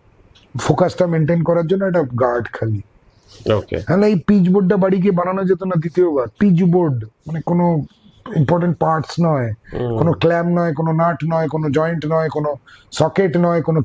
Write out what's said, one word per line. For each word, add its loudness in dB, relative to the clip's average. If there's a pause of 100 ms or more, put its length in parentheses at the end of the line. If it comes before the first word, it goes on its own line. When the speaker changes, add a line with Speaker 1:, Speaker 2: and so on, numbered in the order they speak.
(600)
Speaker 1:
ফোকাসটা 0
মেনটেন 0
করার 0
জন্য 0
একটা 0
গার্ড -2
খালি। -4 (720)
Speaker 2:
ওকে। -4 (100)
Speaker 1:
হ্যাঁ, 2
না, 4
এই 2
পিচ 4
বোর্ডটা 2
বাড়ি 2
গিয়ে 2
বানানো -2
যেত -2
না -2
দ্বিতীয়বার? 0 (120)
পিচ 4
বোর্ড 2
মানে -12
কোনো 0 (500)
ইম্পর্টেন্ট 2
পার্টস -2
নয়, 0 (200)
Speaker 2:
হুম। -4
Speaker 1:
কোনো 2
ক্ল্যাম্প 0
নয়, 0
কোনো -2
নাট 0 (120)
নয়, 0
কোনো -4
জয়েন্ট -2
নয়, 0
কোনো -4 (360)
সকেট 0
নয়, 2
কোনো 0